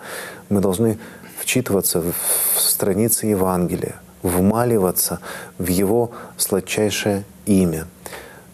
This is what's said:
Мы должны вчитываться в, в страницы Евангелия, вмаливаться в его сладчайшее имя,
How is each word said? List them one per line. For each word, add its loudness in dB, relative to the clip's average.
Мы 4
должны 2
вчитываться 0
в, -2
в -2
страницы 0
Евангелия, 0
вмаливаться 2
в -4
его 2
сладчайшее 0
имя, 2